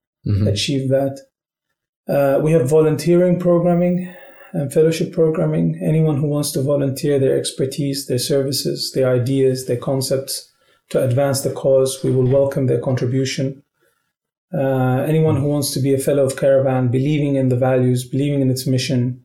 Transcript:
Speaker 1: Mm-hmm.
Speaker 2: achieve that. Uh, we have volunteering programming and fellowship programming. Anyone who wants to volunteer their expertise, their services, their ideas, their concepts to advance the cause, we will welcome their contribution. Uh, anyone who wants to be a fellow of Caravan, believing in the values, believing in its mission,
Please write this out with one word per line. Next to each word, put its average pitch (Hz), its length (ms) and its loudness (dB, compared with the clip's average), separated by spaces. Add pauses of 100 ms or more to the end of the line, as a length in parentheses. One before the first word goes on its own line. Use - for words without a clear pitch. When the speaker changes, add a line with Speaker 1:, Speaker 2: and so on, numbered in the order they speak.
(280)
Speaker 1:
Mm-hmm. 104 200 0
Speaker 2:
achieve 131 420 -2
that. 135 300 0 (880)
Uh, 139 320 2
we 156 100 0
have 143 180 2
volunteering 170 680 2
programming 180 760 0 (400)
and 143 200 -4
fellowship 160 400 2
programming. 160 720 0
Anyone 156 320 2
who 151 100 -2
wants 147 260 -2
to 135 80 -2
volunteer 139 580 0
their 135 180 2
expertise, 139 680 -4
their 127 100 -2
services, 139 760 -2
their 131 140 0
ideas, 131 580 0
their 123 100 -2
concepts 135 720 -4 (400)
to 143 140 0
advance 131 380 0
the 131 100 -2
cause, 135 520 2
we 131 80 0
will 127 160 2
welcome 139 400 2
their 127 140 0
contribution. 131 800 -2 (960)
Uh, 131 500 0
anyone 156 280 2
who 139 120 0
wants 147 260 -2
to 131 80 -4
be 135 120 2
a 135 60 2
fellow 139 240 0
of 131 140 -2
Caravan, 135 520 2
believing 139 460 0
in 131 140 0
the 123 80 0
values, 127 500 0
believing 139 340 -2
in 131 80 2
its 127 160 -4
mission, 127 600 -2